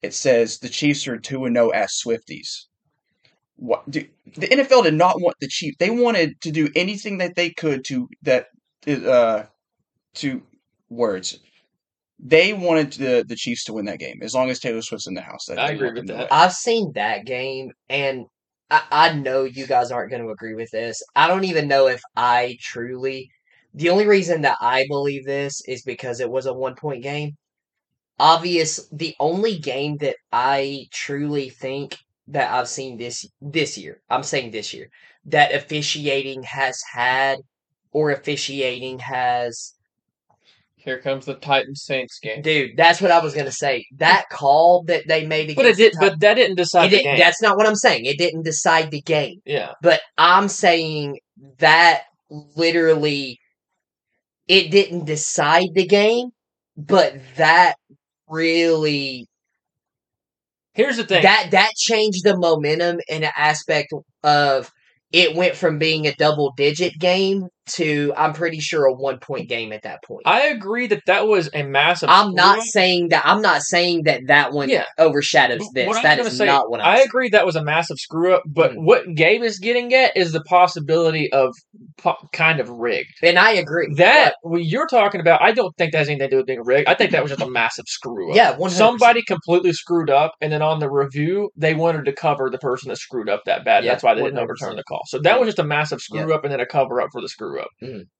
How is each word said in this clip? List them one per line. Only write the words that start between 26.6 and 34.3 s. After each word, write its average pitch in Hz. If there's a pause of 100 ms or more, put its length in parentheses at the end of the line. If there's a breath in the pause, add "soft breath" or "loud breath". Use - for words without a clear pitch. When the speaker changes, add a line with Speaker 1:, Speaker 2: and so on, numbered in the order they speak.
Speaker 3:
game. 147 (840)
Obvious, 165
the 156
only 185
game 143
that 143 (140)
I 139
truly 143
think 135 (300)
that 139
I've -
seen 131
this, 120 (140)
this 143
year, 80
I'm 127
saying 127